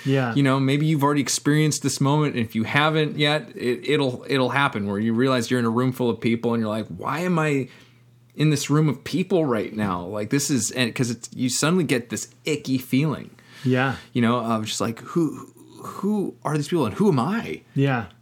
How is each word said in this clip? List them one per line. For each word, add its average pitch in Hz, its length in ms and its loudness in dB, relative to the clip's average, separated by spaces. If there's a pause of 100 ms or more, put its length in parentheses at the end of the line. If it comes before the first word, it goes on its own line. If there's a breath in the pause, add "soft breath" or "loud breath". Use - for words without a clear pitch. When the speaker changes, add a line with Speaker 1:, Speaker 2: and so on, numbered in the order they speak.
Speaker 1:
Yeah. 131 300 2
Speaker 2:
You 143 80 2
know, 135 160 2
maybe 139 260 2
you've 156 200 2
already 147 160 2
experienced 147 640 2
this - 160 -2
moment. 147 340 2
And 120 100 0
if 110 120 -8
you 110 80 0
haven't 151 520 2
yet, 147 380 0
it, 120 340 -4
it'll, 135 400 0
it'll 131 200 2
happen 123 400 0
where 101 100 -2
you 113 160 0
realize 127 340 2
you're 127 120 2
in 120 40 0
a 117 60 2
room 123 220 2
full 123 180 -2
of 104 100 -4
people 117 340 0
and 117 60 0
you're 110 80 -2
like, 107 200 -4
"Why 120 320 -6
am 180 180 0
I 147 300 0 (680 loud breath)
in 156 160 2
this 143 180 0
room 151 200 4
of 123 160 -4
people 180 400 0
right 117 320 0
now? 95 260 -2
Like, 104 280 -6
this 139 200 0
is," 120 220 0
and 120 200 0
'cause 123 160 -2
it's, - 240 -8
you 127 160 -2
suddenly 160 360 2
get 123 260 -2
this 107 200 -8 (140)
icky 139 340 -2
feeling. 127 520 -2 (320 loud breath)
Speaker 1:
Yeah. 127 320 2 (180)
Speaker 2:
You 123 100 0
know, 120 180 2
of 113 260 -2
just - 140 -4
like, 113 220 -4
"Who, 147 500 -4 (320)
who 202 580 -4
are 147 140 -2
these 147 100 -2
people 160 200 2
and 104 100 -4
who 202 160 4
am 131 80 4
I 175 400 -2 (160)
Speaker 1:
Yeah. 135 300 2 (160)